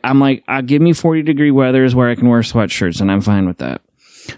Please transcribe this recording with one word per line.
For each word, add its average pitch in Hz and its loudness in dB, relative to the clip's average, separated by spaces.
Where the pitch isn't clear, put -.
I'm 131 2
like, 139 0
uh, 135 -4
"Give 139 0
me 170 4
forty 160 -2
degree 147 0
weather 131 2
is 127 2
where 123 2
I 120 -2
can 120 0
wear 117 4
sweatshirts, 101 -2
and 98 0
I'm 98 0
fine 98 0
with 90 -6
that." 65 -10